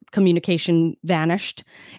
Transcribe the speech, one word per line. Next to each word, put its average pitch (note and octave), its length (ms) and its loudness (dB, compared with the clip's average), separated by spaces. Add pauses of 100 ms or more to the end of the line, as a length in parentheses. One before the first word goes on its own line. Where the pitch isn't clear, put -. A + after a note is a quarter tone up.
(100)
communication E3+ 960 2
vanished, E3 600 -2 (340)